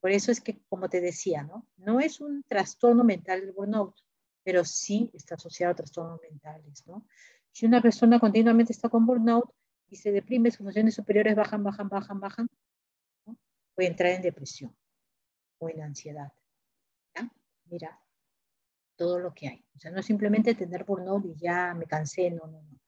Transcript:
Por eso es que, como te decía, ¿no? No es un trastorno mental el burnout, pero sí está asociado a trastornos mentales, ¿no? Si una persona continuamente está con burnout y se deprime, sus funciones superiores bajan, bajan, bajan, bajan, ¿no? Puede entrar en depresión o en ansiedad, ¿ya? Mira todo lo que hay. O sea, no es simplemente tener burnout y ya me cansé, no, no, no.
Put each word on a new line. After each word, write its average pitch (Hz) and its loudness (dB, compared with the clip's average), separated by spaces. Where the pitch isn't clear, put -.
Por 190 -2
eso 202 2
es 226 -2
que, - -10
como 185 -6
te 180 -2
decía, 175 -4
¿no? 185 -18
No 214 0
es 302 -2
un 285 -8
trastorno 240 4
mental 190 0
el 196 -12
burnout, 202 -4
pero 180 2
sí 214 -4
está 165 -14
asociado 175 -4
a 175 -2
trastornos 165 -12
mentales, 151 -20
¿no? 190 -18
Si - -2
una 233 6
persona 233 6
continuamente 226 6
está - -6
con 226 4
burnout 233 2
y 196 -20
se 208 -4
deprime, 226 2
sus - -14
funciones 214 0
superiores 208 2
bajan, 208 0
bajan, 202 -4
bajan, 196 -8
bajan, 202 -6
¿no? 226 -20
Puede 185 0
entrar 175 0
en 185 -2
depresión 139 -8
o 165 -8
en 160 -12
ansiedad, 147 -16
¿ya? 240 -12
Mira 170 -16
todo 175 -2
lo 180 -8
que 143 -14
hay. - -16
O - -20
sea, 165 -18
no 190 -6
es 196 -10
simplemente 214 2
tener 175 -8
burnout 196 -2
y 165 -10
ya 175 -2
me 165 -8
cansé, 156 -2
no, 165 -10
no, 156 -20
no. 147 -20